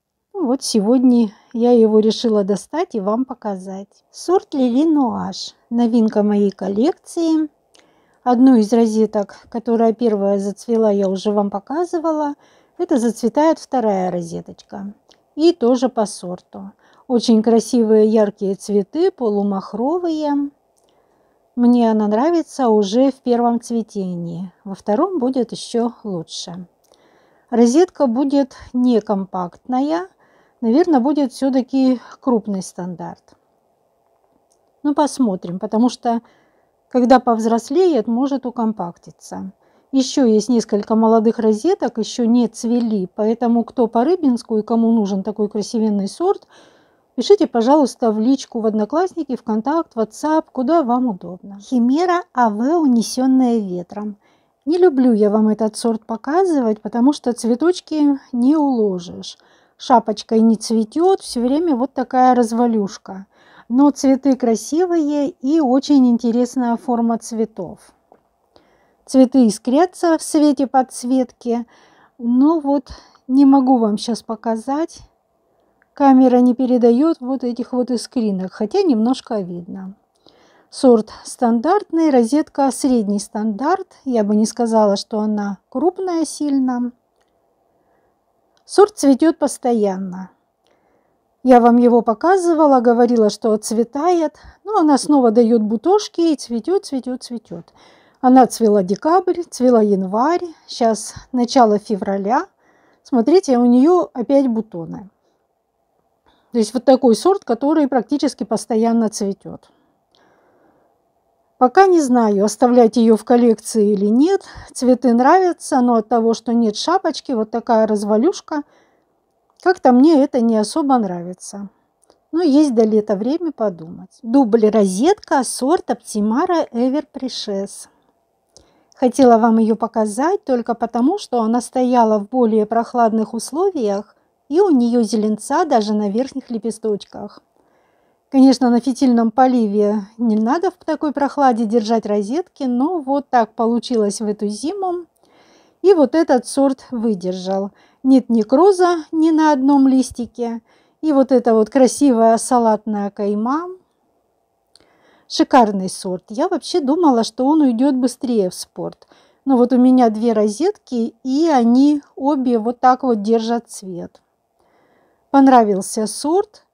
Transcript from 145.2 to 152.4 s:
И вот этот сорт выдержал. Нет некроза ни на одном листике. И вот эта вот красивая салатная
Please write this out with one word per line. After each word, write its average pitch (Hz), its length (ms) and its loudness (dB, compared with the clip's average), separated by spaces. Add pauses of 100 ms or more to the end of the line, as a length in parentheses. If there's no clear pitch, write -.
И 381 140 4
вот 294 200 2
этот 311 320 0
сорт 277 440 -2
выдержал. 196 800 -4 (320)
Нет 262 260 4
некроза 330 840 2
ни 320 180 2
на 311 220 4
одном 269 360 2
листике. 233 720 -4 (400)
И 311 120 -2
вот 269 200 2
эта 240 220 2
вот 220 160 2
красивая 233 640 4
салатная 220 760 -2